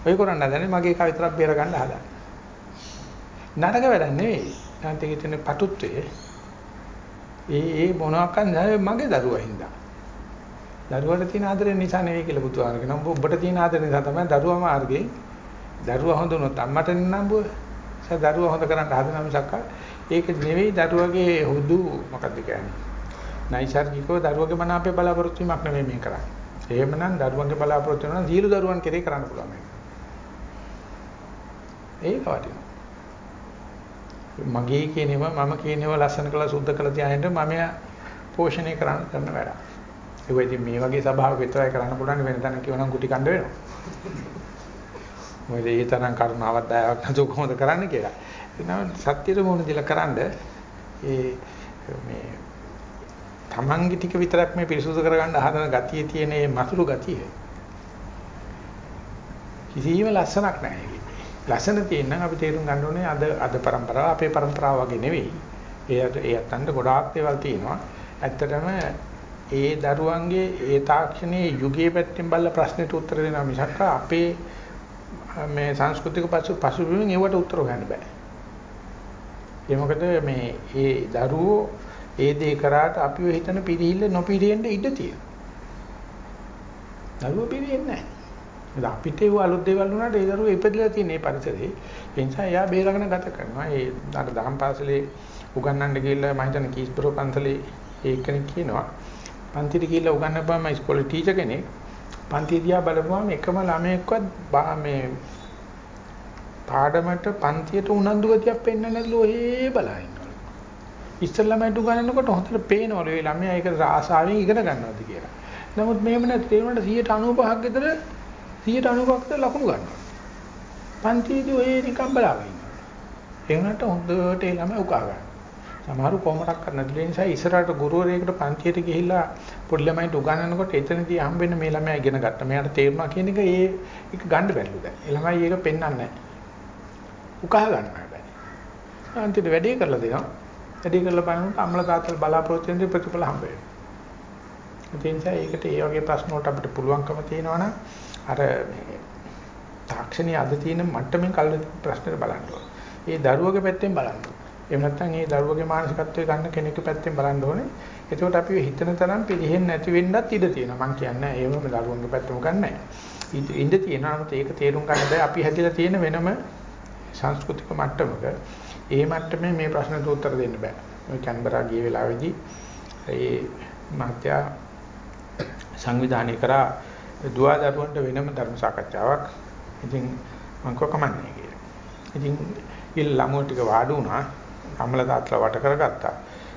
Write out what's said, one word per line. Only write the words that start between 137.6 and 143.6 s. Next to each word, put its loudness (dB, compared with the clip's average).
ගන්නවා 0
හැබැයි. -12
අන්තිමට 2
වැඩේ 4
කරලා 2
දෙනවා. 0
වැඩේ 2
කරලා 4
බලනකොට 0
අම්මලා 2
තාත්තලා 0
බලාපොරොත්තු 2
වෙන 0
දේ 2
ප්‍රතිඵල 0
හම්බ -2
වෙනවා. -10